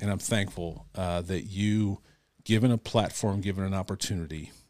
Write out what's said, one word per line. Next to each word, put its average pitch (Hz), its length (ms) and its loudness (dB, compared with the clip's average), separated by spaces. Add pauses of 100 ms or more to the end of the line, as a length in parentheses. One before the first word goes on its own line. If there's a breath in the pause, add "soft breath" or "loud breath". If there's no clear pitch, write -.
And 101 80 0
I'm 95 80 0
thankful, 92 760 -2
uh, 87 280 -2
that 87 220 -2
you, 101 560 0 (440 soft breath)
given 110 260 6
a 117 60 4
platform, 101 640 0
given 95 240 -2
an 95 80 0
opportunity 85 800 -4 (180)